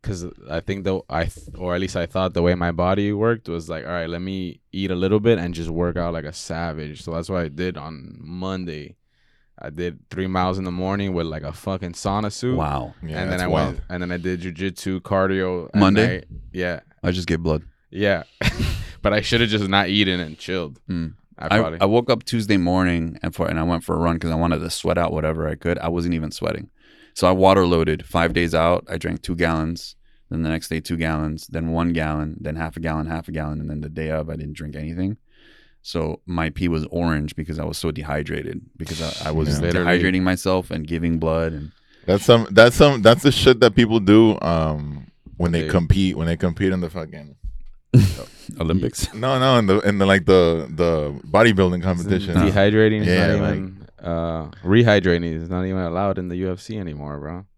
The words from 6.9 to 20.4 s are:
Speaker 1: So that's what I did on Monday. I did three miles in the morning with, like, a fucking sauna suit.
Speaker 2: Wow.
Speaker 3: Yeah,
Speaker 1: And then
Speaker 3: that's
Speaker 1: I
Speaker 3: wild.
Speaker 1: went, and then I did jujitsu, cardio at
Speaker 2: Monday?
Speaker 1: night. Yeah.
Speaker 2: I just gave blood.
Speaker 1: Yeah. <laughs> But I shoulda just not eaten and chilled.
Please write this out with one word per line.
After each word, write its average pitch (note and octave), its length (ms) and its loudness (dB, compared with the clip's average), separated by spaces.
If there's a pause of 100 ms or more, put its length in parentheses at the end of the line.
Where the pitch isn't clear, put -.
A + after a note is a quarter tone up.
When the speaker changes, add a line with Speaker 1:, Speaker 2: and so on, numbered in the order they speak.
Speaker 1:
So E2 100 -10
that's E2 160 -6
what F#2 120 -2
I E2 80 -4
did E2+ 280 -6
on D2+ 440 -14
Monday. F2 760 -8 (680)
I - 60 -12
did F2 300 -6 (120)
three F#2 160 -4
miles F#2 320 0
in F#2+ 60 -6
the F2+ 80 -6
morning F#2+ 400 -2
with, E2+ 140 -2
like, D#2 160 -8
a D2 100 -10
fucking F#2 400 -8
sauna G2+ 400 -4
suit. B2+ 240 -4
Speaker 2:
Wow. C#2+ 460 -4
Speaker 3:
Yeah, E2 60 -12 (120)
Speaker 1:
And F#2 100 -4
then F2+ 80 -2
Speaker 3:
that's F2+ 40 -2
Speaker 1:
I F2 40 -2
Speaker 3:
wild. D2+ 280 0
Speaker 1:
went, - 160 -10
and F2+ 120 -6
then F2+ 80 -4
I F2+ 60 -4
did F2+ 240 -4
jujitsu, F#2 600 -6
cardio F#2+ 680 0
at - 100 -18
Speaker 2:
Monday? G2+ 280 6 (140)
Speaker 1:
night. - 40 -20 (260)
Yeah. F2+ 300 -6 (220)
Speaker 2:
I F#2 80 0
just F2+ 180 -4
gave E2 140 0
blood. D#2 200 0 (280)
Speaker 1:
Yeah. F#2+ 320 -2 (180)
<laughs> - 120 0 (500)
But G2+ 120 2
I G#2+ 80 0
shoulda A#2 240 2
just G#2 220 0
not G2 200 2
eaten F#2+ 320 0
and D#2 180 -10
chilled. E2+ 400 -6 (100)